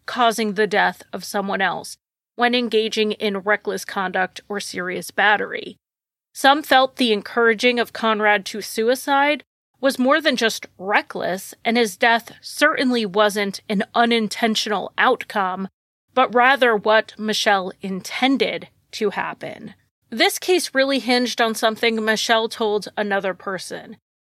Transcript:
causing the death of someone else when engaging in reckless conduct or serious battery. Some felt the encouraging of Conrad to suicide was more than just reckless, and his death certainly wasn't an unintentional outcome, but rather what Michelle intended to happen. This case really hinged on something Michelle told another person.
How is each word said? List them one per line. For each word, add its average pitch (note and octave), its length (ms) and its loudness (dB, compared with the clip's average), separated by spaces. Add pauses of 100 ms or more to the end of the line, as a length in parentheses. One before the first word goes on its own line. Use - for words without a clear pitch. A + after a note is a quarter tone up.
causing A3+ 480 0
the G#3+ 140 0
death F3+ 340 0 (100)
of F#3+ 140 -10
someone G3 340 -4
else E3 380 -4 (380)
when A#3+ 180 0
engaging A3 600 0
in G3+ 260 -4
reckless G3 440 -2
conduct F#3 640 -4
or G3+ 120 -8
serious F3+ 500 -8
battery. G3+ 640 0 (580)
Some C#4+ 280 4
felt C4 360 2
the A#3+ 140 2
encouraging A#3 680 2
of - 140 -4
Conrad G#3 520 2
to G#3+ 160 -10
suicide C#4 800 0 (380)
was C4 160 2
more C4+ 240 2
than D4 140 0
just - 320 -2 (100)
reckless, F#3 800 -4 (100)
and A#3 120 0
his A3 200 0
death A#3 340 2 (100)
certainly B3+ 640 0
wasn't G3+ 640 0
an G3+ 160 0 (120)
unintentional A3+ 1000 0
outcome, F#3+ 720 0 (460)
but G#3+ 200 2
rather B3 420 6
what G#3+ 420 2
Michelle G3+ 540 0 (100)
intended G3 880 -2 (240)
to G3+ 200 -2
happen. - 640 -10 (360)
This D#4+ 280 0
case - 360 0
really C4+ 260 2
hinged B3 400 0
on A3+ 160 0
something A3 480 0
Michelle A3 460 2
told G#3+ 480 -2
another G3 360 -2
person. F#3 640 -10 (260)